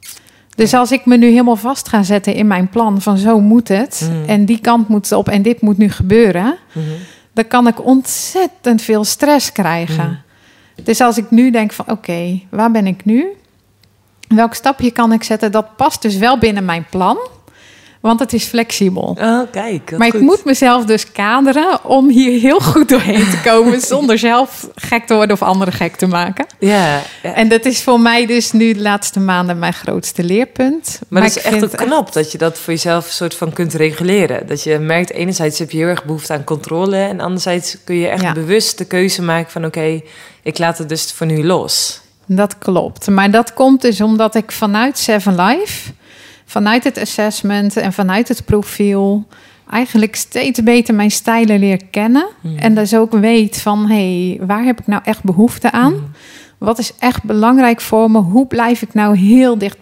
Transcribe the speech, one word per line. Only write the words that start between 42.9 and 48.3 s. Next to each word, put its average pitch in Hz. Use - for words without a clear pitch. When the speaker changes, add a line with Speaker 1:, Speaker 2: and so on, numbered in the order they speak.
Speaker 1:
Maar 202
dat 226
komt 269
dus 214
omdat 220
ik 220
vanuit 220
Seven 202
Life, 285
vanuit 214
het -
assessment 202
en 196
vanuit 196
het -